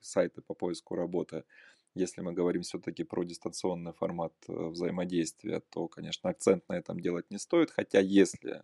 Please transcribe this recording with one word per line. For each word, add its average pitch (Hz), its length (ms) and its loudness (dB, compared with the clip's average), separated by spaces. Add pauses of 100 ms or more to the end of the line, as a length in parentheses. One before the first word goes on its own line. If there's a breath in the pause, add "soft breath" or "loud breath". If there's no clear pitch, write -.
сайты 87 420 0
по - 120 -10
поиску 90 400 -4
работы. 87 500 -2 (500 soft breath)
Если 92 260 -2
мы 87 140 -4
говорим 87 280 2
всё-таки 85 420 -6
про 90 200 -2
дистанционный 85 680 -4
формат, 85 420 -4 (140)
э, 87 40 -10
взаимодействия, 85 1080 -2 (100)
то, 85 180 -4
конечно, 82 420 -6
акцент 92 380 2
на 92 80 -4
этом 87 240 -8
делать 87 300 -2
не 101 80 -10
стоит. - 320 2
Хотя - 300 2
если, 98 640 4